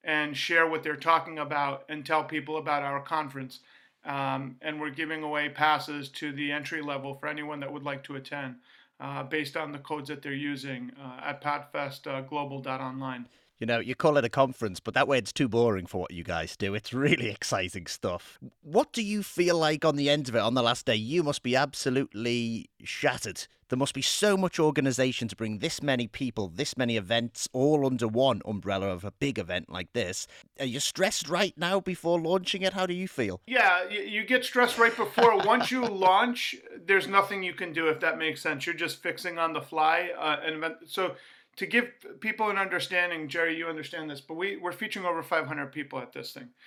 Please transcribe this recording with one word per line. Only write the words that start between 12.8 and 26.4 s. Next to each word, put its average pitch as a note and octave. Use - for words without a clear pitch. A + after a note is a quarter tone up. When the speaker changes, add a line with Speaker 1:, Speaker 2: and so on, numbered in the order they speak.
Speaker 2:
You A#2
know, A#2
you B2
call D3+
it C#3+
a A#2
conference, B2+
but G#2+
that C3+
way C3
it's G#2
too C3+
boring G#2+
for F#2
what F2+
you E2+
guys E2
do. G2
It's -
really C3+
<laughs> G2
exciting F#2
stuff. -
What G3+
do A#3
you G#3
feel F3
like D#3
on D#3
the C#3+
end C#3+
of A2+
it, A#2
on A2
the B2+
last A#2+
day? A#2
You B2
must D3
be B2
absolutely A#2+
shattered. -
There B2+
must C#3
be C3+
so G#3
much F#3
organization C3
to -
bring G#2+
this D#3
many B2+
people, A2